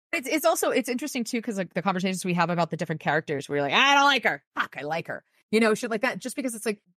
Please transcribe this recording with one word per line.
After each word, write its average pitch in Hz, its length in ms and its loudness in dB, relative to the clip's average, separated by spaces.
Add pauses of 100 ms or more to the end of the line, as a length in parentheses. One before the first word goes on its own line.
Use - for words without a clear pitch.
(120)
It's, 269 160 -4
it's 302 180 0
also, 330 260 2
it's 247 180 0
interesting 247 340 -4
too, 233 200 -4
'cause, 208 140 -6
like, 185 180 -4
the 175 80 -2
conversations 185 420 -2
we 180 80 0
have 175 160 2
about 170 220 0
the 165 60 -4
different 160 240 -4
characters, 151 460 0
we're 143 140 0
like, 139 120 0
"I 262 200 6
don't 285 120 6
like 277 180 2
her. 156 200 0 (140)
Fuck, - 220 -6
I - 20 -8
like 156 260 -6
her." 113 160 -10 (280)
You 214 80 4
know, 220 160 4
shit 220 160 -4
like 214 100 -4
that. 240 160 0
Just 247 180 -10
because 247 200 -4
it's 208 100 -10
like, 208 160 -4 (160)